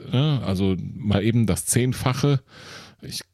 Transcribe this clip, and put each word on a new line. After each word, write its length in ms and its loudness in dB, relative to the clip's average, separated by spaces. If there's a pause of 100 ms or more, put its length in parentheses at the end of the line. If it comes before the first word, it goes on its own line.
(120)
ne, 320 2
also 320 0 (180)
mal 300 0
eben 220 4
das 180 0
Zehnfache, 800 0 (580)
ich 220 -12 (120)